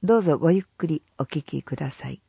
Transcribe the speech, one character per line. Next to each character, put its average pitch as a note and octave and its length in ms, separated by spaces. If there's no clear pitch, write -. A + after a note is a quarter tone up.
ど A3+ 160
う - 20
ぞ D#3+ 160
ご E3 140
ゆ F#3 80
っ F#3 40
く - 80
り D#3+ 160
お C#3+ 60
聞 D3 180
き C#3 220
く - 120
だ C3+ 140
さ C3 200
い。 C3 200